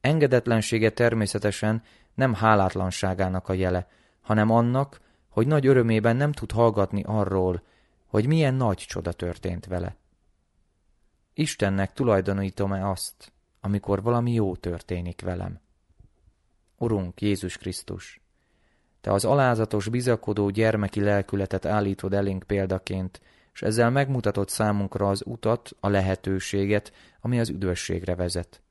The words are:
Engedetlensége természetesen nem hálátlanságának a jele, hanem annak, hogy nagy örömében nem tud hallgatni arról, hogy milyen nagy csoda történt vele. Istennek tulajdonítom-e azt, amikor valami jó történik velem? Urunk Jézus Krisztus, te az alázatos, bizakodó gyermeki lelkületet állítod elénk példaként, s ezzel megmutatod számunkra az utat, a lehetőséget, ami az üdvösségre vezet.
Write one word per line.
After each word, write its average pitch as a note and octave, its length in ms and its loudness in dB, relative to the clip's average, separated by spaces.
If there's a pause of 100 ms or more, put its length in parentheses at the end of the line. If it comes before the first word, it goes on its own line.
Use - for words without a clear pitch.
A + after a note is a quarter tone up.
Engedetlensége A#2+ 880 2
természetesen A2 920 0 (320)
nem C3 200 2
hálátlanságának F#2+ 1120 0
a F#2+ 40 0
jele, F2+ 360 0 (320)
hanem G#2+ 300 2
annak, A#2+ 500 2 (280)
hogy A#2 180 0
nagy D3 200 2
örömében A#2 500 4
nem D3 160 0
tud - 200 -8
hallgatni G#2 540 2
arról, F#2+ 560 0 (440)
hogy G#2+ 200 0
milyen D3 280 2
nagy A#2+ 240 0
csoda - 340 -8
történt F2 540 -6
vele. F2+ 300 -6 (1400)
Istennek G2 580 -2
tulajdonítom-e G2 960 0
azt, - 440 -8 (280)
amikor G2+ 420 -2
valami A#2+ 300 0
jó G2+ 240 0
történik F2 680 -6
velem? F2+ 380 -8 (1160)
Urunk G2+ 420 -2
Jézus F#2+ 360 -2
Krisztus, - 640 -10 (800)
te G2+ 120 -2
az F#2+ 120 0
alázatos, A2+ 640 2
bizakodó A2 640 0
gyermeki G#2+ 500 0
lelkületet G2+ 680 0
állítod G2+ 460 -2
elénk G2 300 -2
példaként, F#2+ 800 -4 (320)
s - 100 -14
ezzel A#2 280 2
megmutatod B2+ 580 0
számunkra G2+ 600 0
az G2 180 0
utat, - 540 -4
a G2+ 80 -2
lehetőséget, G2 1040 0 (280)
ami A#2+ 200 0
az A2+ 80 -2
üdvösségre F2+ 680 -4
vezet. F2 460 -6 (100)